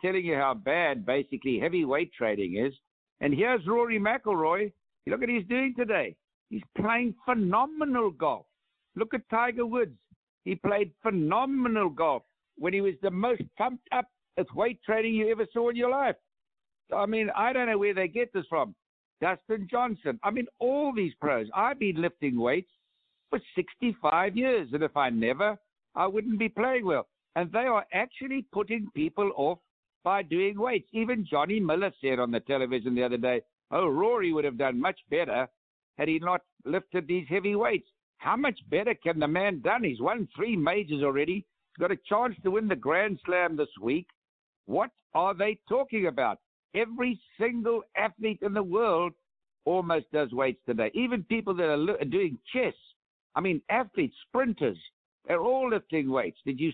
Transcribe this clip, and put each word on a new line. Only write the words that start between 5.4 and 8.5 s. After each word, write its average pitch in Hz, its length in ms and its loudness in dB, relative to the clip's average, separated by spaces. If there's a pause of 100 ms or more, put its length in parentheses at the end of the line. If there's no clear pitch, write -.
doing 254 300 0
today. 196 380 -2 (340)
He's 214 140 -8 (140)
playing 233 460 0
phenomenal 247 880 0
golf. 139 340 -4 (500)